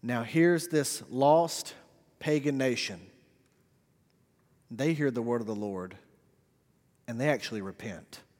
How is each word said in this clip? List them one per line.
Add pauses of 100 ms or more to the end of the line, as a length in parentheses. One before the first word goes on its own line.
Now
here's
this
lost (460)
pagan
nation. (1600)
They
hear
the
word
of
the
Lord, (1080)
and
they
actually
repent. (180)